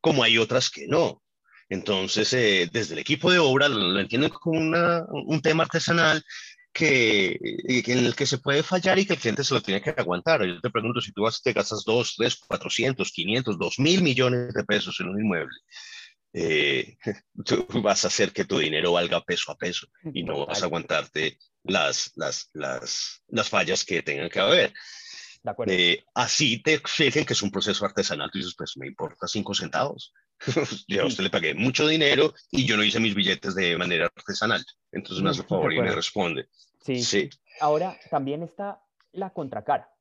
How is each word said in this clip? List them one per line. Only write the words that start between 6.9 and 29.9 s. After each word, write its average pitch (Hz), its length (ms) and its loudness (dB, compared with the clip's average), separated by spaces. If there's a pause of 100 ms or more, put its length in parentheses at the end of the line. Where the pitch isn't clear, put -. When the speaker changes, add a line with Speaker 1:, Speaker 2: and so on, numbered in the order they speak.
Speaker 1:
y 120 420 -2
que 120 100 -2
en 123 140 4
el 120 100 0
que 139 100 0
se 131 120 -2
puede 139 260 2
fallar 185 340 2
y 196 80 2
que 185 80 2
el 151 60 -6
cliente 117 240 0
se 139 100 0
lo 117 80 2
tiene 98 200 0
que 151 80 -2
aguantar. 104 540 0
Yo 87 160 -4
te 127 100 -2
pregunto, 117 300 0
si 104 120 -8
tú 101 100 -2
vas, 113 200 0
te 123 100 2
gastas 101 320 -2
dos, 113 320 0
tres, 117 200 0
cuatrocientos, - 760 -4
quinientos, 104 460 -2
dos 85 200 -4
mil 170 240 4
millones 123 520 2
de 101 100 0
pesos 95 360 -2
en 92 100 -4
un 101 100 -4
inmueble, 82 360 -2 (760)
eh, 76 680 0
<laughs> - 240 -6 (200)
tú - 220 0 (160)
vas 98 220 2
a 92 40 0
hacer 95 240 0
que - 120 -2
tu 95 140 -2
dinero 78 340 0
valga 87 280 2
peso - 320 -4
a - 40 -10
peso - 300 -6 (260)
y 87 120 -6
no 71 220 -4
vas 78 160 -4
a 92 40 -2
Speaker 2:
Total. - 20 -2
Speaker 1:
aguantarte 78 680 -4 (260)
las, 82 520 0
las, 71 380 -6
las, 64 760 -8
las 110 200 -2
fallas 92 360 0
que 85 180 -2
tengan 73 280 -4
que 98 100 -4
haber. 135 320 4 (680)
Speaker 2:
De 110 80 -8
acuerdo. 98 220 -2
Speaker 1:
Eh, 90 320 2 (100)
así 120 480 0
te 156 120 4
exigen 147 500 0
que 123 100 -4
es - 80 0
un 98 80 -2
proceso 101 340 -2
artesanal, 78 460 -2
tú - 80 -8
dices, 87 180 -6
"Pues, 76 200 -10
me 65 100 -12
importa 78 400 -10
cinco 101 280 -4
centavos". - 580 -4 (280)